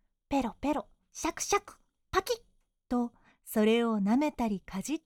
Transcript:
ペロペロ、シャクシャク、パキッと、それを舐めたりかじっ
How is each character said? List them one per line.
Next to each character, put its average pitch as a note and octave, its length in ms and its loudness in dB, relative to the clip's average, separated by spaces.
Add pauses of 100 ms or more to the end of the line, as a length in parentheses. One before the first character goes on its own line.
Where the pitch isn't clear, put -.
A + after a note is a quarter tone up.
(280)
ペ C#4 140 0
ロ A#3 180 -6
ペ D4 140 -2
ロ、 C4+ 140 -6 (260)
シ - 160 -4
ャ - 40 -4
ク - 80 -12
シ - 140 0
ャ G4 60 0
ク、 - 160 -20 (340)
パ F#4+ 100 2
キ - 120 -6
ッ A4+ 80 -6 (480)
と、 A#3+ 240 -2 (320)
そ G#3+ 180 2
れ A#3 220 4
を A3+ 140 0
舐 G3+ 180 2
め D4 160 2
た A#3 140 -2
り G3+ 120 -4
か - 220 -8
じ C#4+ 140 -4
っ - 100 -10